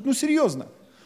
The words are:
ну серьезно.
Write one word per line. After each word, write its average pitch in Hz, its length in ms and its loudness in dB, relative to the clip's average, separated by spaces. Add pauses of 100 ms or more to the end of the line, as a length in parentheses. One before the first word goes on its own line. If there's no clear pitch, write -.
ну 269 100 0
серьезно. 294 520 0 (400)